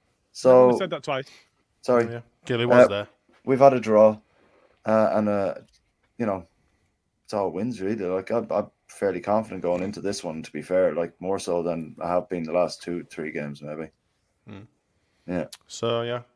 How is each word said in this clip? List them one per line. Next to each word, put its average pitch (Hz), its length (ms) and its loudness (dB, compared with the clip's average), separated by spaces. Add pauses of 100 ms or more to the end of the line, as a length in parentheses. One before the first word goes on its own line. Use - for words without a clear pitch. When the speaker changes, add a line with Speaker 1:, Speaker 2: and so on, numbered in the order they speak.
(320)
Speaker 1:
So 127 460 6
Speaker 2:
said 185 120 -4
that 156 140 -10
twice. 139 240 -6 (560)
Speaker 1:
Sorry. 120 220 2
Speaker 3:
Oh, 117 60 -8
yeah. 117 100 -10 (240)
Gilly 120 200 -2
was 123 200 8
Speaker 1:
Uh, - 20 8
Speaker 3:
there. 101 200 -4 (380)
Speaker 1:
we've 131 140 0
had 135 140 8
a 127 60 0
draw, 107 380 6 (680)
uh, 110 280 2
and, 107 160 0
uh, 98 240 -2 (640)
you 117 80 -6
know, 95 220 -6 (800)
it's - 80 -12
all 98 180 -2
wins, 104 300 -6
really. 98 240 -4
Like, 92 260 -6
I'm, 110 200 -4
I'm 101 200 -2 (160)
fairly 92 320 -4
confident 101 420 -4
going 87 220 -2
into 98 180 -10
this 101 220 -8
one, 80 200 -10
to - 80 -20
be 73 100 -10
fair, 90 320 0
like, 85 280 -4
more 92 180 -4
so 87 220 -2
than 82 400 -8
I 82 60 -6
have 87 220 -2
been 87 140 -6
the 80 100 -8
last 87 280 -2
two, 87 220 -8
three 78 280 -12
games, 73 300 -10
maybe. 76 280 -12 (580)
Speaker 3:
Hmm. 101 140 -18 (680)
Speaker 1:
Yeah. 87 180 -4 (220)
Speaker 3:
So, 117 360 -4
yeah. 120 180 -6 (140)